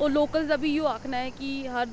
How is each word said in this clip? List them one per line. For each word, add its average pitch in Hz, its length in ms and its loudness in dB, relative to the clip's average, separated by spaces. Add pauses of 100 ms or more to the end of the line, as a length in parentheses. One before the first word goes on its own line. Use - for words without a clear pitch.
और 285 100 4
locals 294 360 2
दा 302 100 4
बी 294 160 0
इयो 311 140 2
आखना 247 320 -4
ऐ 254 120 -4
कि 269 180 -8 (180)
हर 247 260 -2